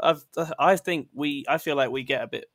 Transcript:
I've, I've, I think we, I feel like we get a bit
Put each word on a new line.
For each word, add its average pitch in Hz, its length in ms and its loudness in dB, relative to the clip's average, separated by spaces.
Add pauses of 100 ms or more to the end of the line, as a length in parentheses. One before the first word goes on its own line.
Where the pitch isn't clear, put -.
I've, 160 220 2 (120)
I've, 160 220 -4
I 180 160 6
think 175 380 -4
we, 143 360 -4
I 156 100 2
feel 151 160 -4
like 131 160 2
we 131 120 -4
get 131 180 0
a 113 60 -6
bit - 280 -8